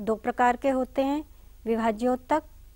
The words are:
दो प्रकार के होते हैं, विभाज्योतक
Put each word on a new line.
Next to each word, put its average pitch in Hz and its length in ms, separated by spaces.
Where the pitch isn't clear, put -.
दो 214 160
प्रकार 247 400
के 277 140
होते 262 340
हैं, 285 200
विभाज्योतक 233 760